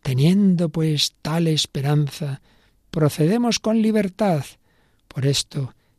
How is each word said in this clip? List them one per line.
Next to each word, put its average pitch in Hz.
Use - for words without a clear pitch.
"Teniendo, 170
pues, 156
tal 165
esperanza, 147
procedemos 185
con 220
libertad. 208
Por 131
esto, 139